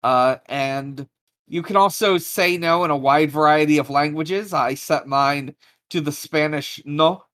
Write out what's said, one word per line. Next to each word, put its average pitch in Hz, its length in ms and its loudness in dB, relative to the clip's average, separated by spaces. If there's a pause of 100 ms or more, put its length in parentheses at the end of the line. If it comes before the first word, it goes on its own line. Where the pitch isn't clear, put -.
Uh, 127 340 2 (100)
and 139 600 -6 (420)
you 170 140 -6
can 196 140 -4
also 196 420 2
say 180 380 0
no 170 280 2
in 160 60 -2
a 147 60 2
wide 143 340 4
variety 151 480 4
of 139 120 -2
languages. 156 600 -2
I 135 220 0
set - 320 -4
mine 139 480 -2 (360)
to 175 100 -2
the 147 120 -4
Spanish 151 720 -4
no. 147 500 0